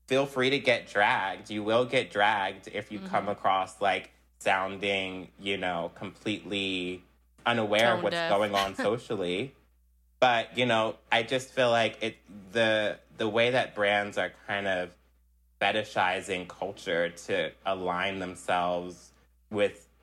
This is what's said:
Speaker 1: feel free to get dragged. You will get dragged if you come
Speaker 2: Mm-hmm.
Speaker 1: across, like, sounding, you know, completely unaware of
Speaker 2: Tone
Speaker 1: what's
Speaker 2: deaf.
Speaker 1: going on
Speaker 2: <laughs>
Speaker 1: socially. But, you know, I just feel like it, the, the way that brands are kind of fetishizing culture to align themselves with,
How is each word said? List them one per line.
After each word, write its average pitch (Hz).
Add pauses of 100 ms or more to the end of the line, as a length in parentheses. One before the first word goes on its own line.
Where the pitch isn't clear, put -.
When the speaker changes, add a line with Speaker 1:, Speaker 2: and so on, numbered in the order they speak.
Speaker 1:
feel 135
free 127
to 139
get 120
dragged. 101
You 107
will 113
get 123
dragged 101
if -
you 104
come 110
Speaker 2:
Mm-hmm. 101
Speaker 1:
across, 95
like, 95 (300)
sounding, 95 (120)
you 98
know, 87
completely 92 (440)
unaware 113
of 110
Speaker 2:
Tone -
Speaker 1:
what's -
Speaker 2:
deaf. 165
Speaker 1:
going 101
on 98
Speaker 2:
<laughs> -
Speaker 1:
socially. 107 (640)
But, 120
you 123
know, 110 (160)
I 117
just 127
feel 123
like 113
it, 110 (360)
the, 110 (180)
the 110
way 117
that 123
brands 101
are 90 (140)
kind 101
of 90 (680)
fetishizing 95
culture 87
to 87 (140)
align 92
themselves 90 (380)
with, 101 (140)